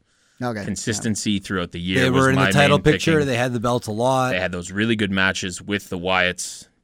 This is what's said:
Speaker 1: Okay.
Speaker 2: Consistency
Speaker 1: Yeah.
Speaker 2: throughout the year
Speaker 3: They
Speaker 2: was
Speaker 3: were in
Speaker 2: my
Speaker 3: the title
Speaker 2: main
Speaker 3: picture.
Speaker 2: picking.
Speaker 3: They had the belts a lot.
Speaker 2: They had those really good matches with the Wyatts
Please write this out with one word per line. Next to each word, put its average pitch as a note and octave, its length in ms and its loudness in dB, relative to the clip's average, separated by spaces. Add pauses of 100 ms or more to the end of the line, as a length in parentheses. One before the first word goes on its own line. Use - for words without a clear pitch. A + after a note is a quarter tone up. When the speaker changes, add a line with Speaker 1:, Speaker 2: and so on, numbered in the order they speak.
(420)
Speaker 1:
Okay. A2+ 220 -4
Speaker 2:
Consistency G#2 680 -4
Speaker 1:
Yeah. G2 100 0
Speaker 2:
throughout F2+ 300 -4
the F2 80 -10
year F2+ 220 -2
Speaker 3:
They C3 80 2
Speaker 2:
was C3+ 140 2
Speaker 3:
were C3 60 4
in C3+ 60 2
Speaker 2:
my F#2+ 100 2
Speaker 3:
the G2 60 2
title C#3+ 260 4
Speaker 2:
main - 60 -4
Speaker 3:
picture. D3+ 300 4
Speaker 2:
picking. D3 140 2
Speaker 3:
They B2 80 0
had B2 160 0
the A#2+ 80 -2
belts A#2+ 260 0
a A2 60 -4
lot. B2+ 400 2
Speaker 2:
They F2+ 80 -2
had F2+ 120 -2
those F2+ 200 -8
really A2 240 2
good G#2 160 0
matches F#2+ 500 0
with G2+ 280 -4
the F#2+ 80 -6
Wyatts F2+ 680 0 (160)